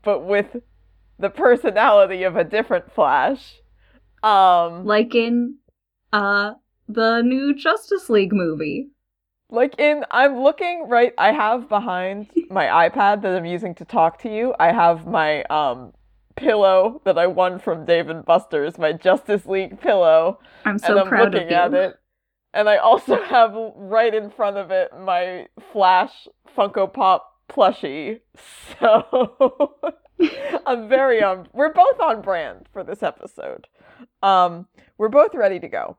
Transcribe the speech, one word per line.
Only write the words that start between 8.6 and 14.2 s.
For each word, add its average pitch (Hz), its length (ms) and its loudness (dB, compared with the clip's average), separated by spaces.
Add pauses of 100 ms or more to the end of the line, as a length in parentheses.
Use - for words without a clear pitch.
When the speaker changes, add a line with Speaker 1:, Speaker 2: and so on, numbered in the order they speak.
Speaker 1:
Like 247 300 -2
in, 294 320 2
I'm 262 280 2
looking 320 500 -2
right, 240 280 2
I 202 160 4
have 220 360 -2
behind 202 600 -4 (100)
Speaker 2:
<laughs> - 100 -10
Speaker 1:
my 185 160 0 (240)
iPad 208 320 2
that 190 160 -2
I'm 170 80 -6
using 175 300 -8
to - 100 -20
talk 165 360 0